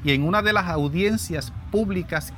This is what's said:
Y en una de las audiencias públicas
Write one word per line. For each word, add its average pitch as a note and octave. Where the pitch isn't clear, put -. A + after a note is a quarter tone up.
Y D3
en C#3
una G3+
de G#3
las G3+
audiencias E3
públicas F#3